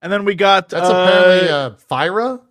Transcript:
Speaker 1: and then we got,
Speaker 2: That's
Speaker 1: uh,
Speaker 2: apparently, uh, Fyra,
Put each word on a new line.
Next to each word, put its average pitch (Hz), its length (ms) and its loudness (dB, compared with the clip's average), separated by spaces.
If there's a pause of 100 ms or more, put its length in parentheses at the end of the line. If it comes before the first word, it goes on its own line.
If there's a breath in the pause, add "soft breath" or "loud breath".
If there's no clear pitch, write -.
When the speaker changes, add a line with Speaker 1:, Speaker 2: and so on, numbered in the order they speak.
Speaker 1:
and 175 100 -8
then 202 120 -4
we 202 100 -2
got, 190 360 0
Speaker 2:
That's 175 180 -2
Speaker 1:
uh, 185 40 2
Speaker 2:
apparently, 185 560 4
uh, 139 220 -4 (180)
Fyra, 214 520 -4 (100)